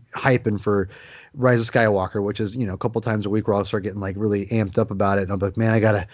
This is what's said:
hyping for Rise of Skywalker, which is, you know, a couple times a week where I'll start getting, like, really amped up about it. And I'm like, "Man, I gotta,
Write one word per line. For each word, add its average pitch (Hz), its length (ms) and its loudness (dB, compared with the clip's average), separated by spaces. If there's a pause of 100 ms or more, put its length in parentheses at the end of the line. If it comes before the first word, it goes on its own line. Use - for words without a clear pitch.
(140)
hyping 120 460 0
for 101 280 0 (460)
Rise 123 320 2
of - 80 -10
Skywalker, 104 480 2
which 101 180 -4
is, 104 140 -4
you 127 120 -4
know, 95 80 -6
a 95 40 -8
couple 117 220 -4
times 107 240 -2
a 101 60 -4
week 107 180 0
where 107 80 2
I'll 101 80 0
start 98 200 -4
getting, 101 160 -6
like, 95 180 -6
really 101 300 0
amped 107 280 -2
up 110 140 2
about 98 280 2
it. 98 40 2
And 95 100 -4
I'm 98 60 -2
like, 95 180 -2
"Man, 110 160 2
I 113 80 4
gotta, 104 340 2